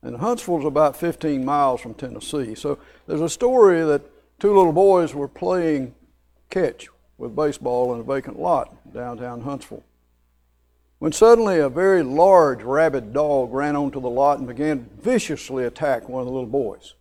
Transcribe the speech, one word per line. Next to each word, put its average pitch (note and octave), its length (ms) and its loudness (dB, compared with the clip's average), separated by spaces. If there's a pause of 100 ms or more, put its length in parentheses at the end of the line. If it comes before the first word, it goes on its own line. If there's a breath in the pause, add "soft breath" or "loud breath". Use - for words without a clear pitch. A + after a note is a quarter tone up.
And A#2+ 160 -12
Huntsville's F3 480 -4
about D3 280 2
fifteen D#3 520 -4
miles C#3 340 0
from A2+ 140 -16
Tennessee. A#2 600 -10
So C#3+ 240 -8 (280 soft breath)
there's D3+ 160 -4
a E3 80 -2
story A3 520 4
that D3 200 0 (360)
two G3+ 160 2
little F3+ 200 6
boys F3+ 400 4
were C#3+ 120 -6
playing D#3+ 680 -2 (560)
catch - 380 -4 (280)
with B2 180 -12
baseball B2+ 600 -2
in A#2 60 -10
a - 20 -12
vacant C3+ 360 -8
lot - 540 -4
downtown A#2+ 480 -12
Huntsville, C3+ 420 -12 (1160)
when D3+ 140 -2
suddenly A3 460 6
a C#3+ 120 0
very F3+ 320 2
large D3 600 4
rabid C3+ 520 0
dog C#3 400 0
ran D3 200 -2
onto C#3+ 280 -4
the B2 80 -6
lot C#3 260 2
and C3+ 100 -10
began B2+ 440 -6 (100)
viciously D3+ 640 -4
attack B2 460 -4
one B2+ 100 -8
of B2 60 -8
the B2+ 60 -8
little C3 140 -6
boys. A2+ 540 -6